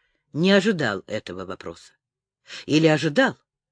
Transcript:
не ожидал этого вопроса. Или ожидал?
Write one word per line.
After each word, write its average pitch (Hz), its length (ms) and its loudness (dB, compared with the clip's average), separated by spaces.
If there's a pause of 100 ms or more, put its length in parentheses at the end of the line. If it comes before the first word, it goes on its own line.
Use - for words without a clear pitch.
(340)
не 175 180 2
ожидал 170 560 0
этого 95 380 -10
вопроса. 87 480 -14 (720)
Или 156 220 4
ожидал? 156 500 2 (340)